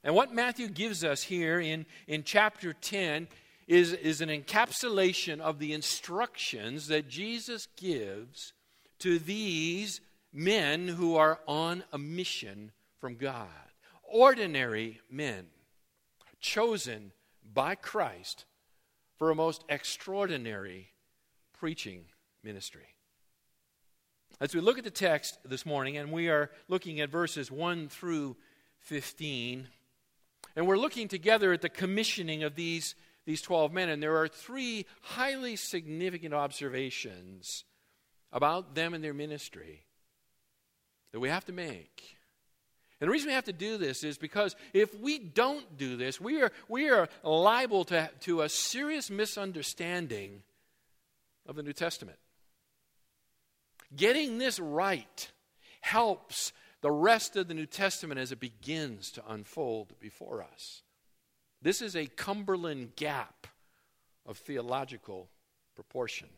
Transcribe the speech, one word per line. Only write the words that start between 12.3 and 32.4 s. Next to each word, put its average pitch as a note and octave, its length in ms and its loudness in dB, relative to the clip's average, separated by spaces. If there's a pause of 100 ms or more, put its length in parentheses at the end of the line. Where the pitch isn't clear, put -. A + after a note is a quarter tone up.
from B2 160 -8
God. A#2+ 320 -6 (560)
Ordinary C#3+ 960 6 (100)
men B2+ 360 -6 (920)
chosen B2+ 760 0 (400)
by D3 220 2
Christ A#2 680 -4 (720)
for D#3+ 120 4
a D#3 60 6
most D#3+ 340 0
extraordinary A#2+ 1200 -4 (640)
preaching G2 520 -8 (380)
ministry. - 520 -14 (1400)
As D3+ 140 -2
we E3+ 80 0
look A3+ 160 4
at B3 60 -10
the A3 60 -8
text E3+ 560 0
this C3 200 -8
morning, C#3+ 300 -2
and D3 160 -6
we E3+ 160 0
are D3 220 4 (180)
looking F3 320 -2
at D3 100 0
verses D3+ 420 -2
one E3 360 -2
through D3 480 -4 (440)
fifteen, C3 880 -6 (920)
and E3+ 100 4
we're G3 100 6
looking A#3+ 300 0
together G3 460 6
at E3 80 2
the F3 80 0
commissioning F#3 720 -2